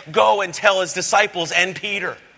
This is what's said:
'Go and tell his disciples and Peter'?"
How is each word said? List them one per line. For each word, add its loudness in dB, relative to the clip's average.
'Go 4
and -4
tell 2
his -4
disciples 0
and 0
Peter'?" -8